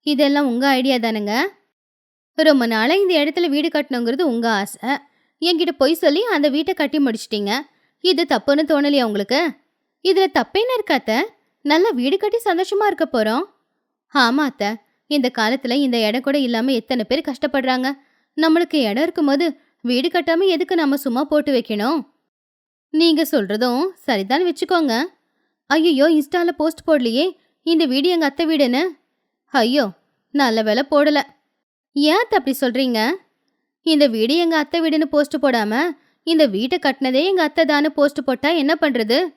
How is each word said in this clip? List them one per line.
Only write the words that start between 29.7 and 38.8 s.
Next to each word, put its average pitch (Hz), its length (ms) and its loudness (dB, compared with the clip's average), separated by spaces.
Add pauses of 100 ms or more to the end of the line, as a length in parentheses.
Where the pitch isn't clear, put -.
நல்ல 233 320 0
வேளை 214 280 0
போடல." 294 320 2 (680)
"ஏன் 302 240 2
அத்தை 453 220 0
அப்படி 262 220 -2
சொல்றீங்க? 247 500 0 (720)
இந்த 294 240 4
வீடு 226 300 0
எங்க 330 220 2
அத்தை 302 240 -2
வீடுன்னு 320 220 0
போஸ்ட் 294 320 0
போடாம, 240 440 0 (420)
இந்த 311 240 4
வீட்டை 240 360 -2
கட்டினதே 269 420 0
எங்க 381 180 0
அத்தை 311 220 0
தான்னு 294 220 2
போஸ்ட் 294 380 0
போட்டா 269 240 -2
என்ன 320 320 0